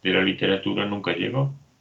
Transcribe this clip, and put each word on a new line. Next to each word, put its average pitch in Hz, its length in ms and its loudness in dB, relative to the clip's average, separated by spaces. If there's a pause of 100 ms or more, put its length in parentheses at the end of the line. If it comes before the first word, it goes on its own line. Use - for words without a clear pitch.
de 92 100 0
la 92 100 4
literatura 95 600 0
nunca 101 300 -2
llegó 123 400 -2 (260)